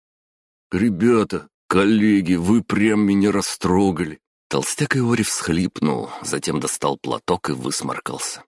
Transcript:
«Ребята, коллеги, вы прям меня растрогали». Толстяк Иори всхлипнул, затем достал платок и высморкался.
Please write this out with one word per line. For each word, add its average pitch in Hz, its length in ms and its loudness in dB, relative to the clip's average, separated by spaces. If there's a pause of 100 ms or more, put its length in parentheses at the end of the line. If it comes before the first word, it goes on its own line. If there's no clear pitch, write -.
(720)
«Ребята, 104 800 0 (180)
коллеги, 98 720 4
вы 98 260 4
прям 107 380 0
меня 101 320 2
растрогали». 90 880 0 (280)
Толстяк - 480 -2
Иори 117 280 0
всхлипнул, 78 840 -2 (140)
затем 73 380 -4
достал - 380 -4
платок 71 500 -4
и 76 40 -4
высморкался. 65 960 -8